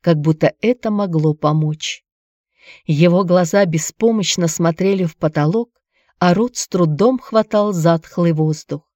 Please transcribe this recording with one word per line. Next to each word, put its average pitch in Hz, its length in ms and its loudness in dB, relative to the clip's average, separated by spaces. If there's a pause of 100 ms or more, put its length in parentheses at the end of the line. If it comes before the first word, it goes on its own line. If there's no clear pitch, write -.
Как 170 160 2
будто 156 440 0
это 233 280 -2
могло 170 460 0
помочь. 151 680 -4 (840)
Его 175 380 2
глаза 180 420 2
беспомощно 180 800 -2
смотрели 180 580 -2
в 156 100 -8
потолок, 160 640 -2 (400)
а 180 140 4
рот 233 200 -2
с - 120 -10
трудом 180 500 0
хватал 214 560 -2
затхлый 170 600 0
воздух. 156 640 -4